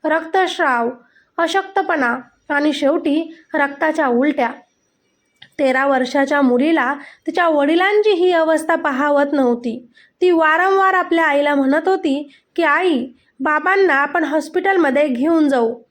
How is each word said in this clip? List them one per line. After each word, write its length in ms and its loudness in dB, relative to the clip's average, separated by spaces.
रक्तस्राव, 840 0
अशक्तपणा 800 -2
आणि 220 0
शेवटी 640 -2
रक्ताच्या 520 -2
उलट्या. 440 0
तेरा 280 2
वर्षाच्या 560 0
मुलीला 520 0
तिच्या 220 0
वडिलांची 640 2
ही 220 2
अवस्था 420 0
पाहावत 580 0
नव्हती. 560 -2
ती 100 4
वारंवार 640 2
आपल्या 320 0
आईला 280 0
म्हणत 340 0
होती 440 -2
की, 60 0
"आई, 440 2
बाबांना 540 2
आपण 300 -2
हॉस्पिटलमध्ये 840 0
घेऊन 400 0
जाऊ 260 0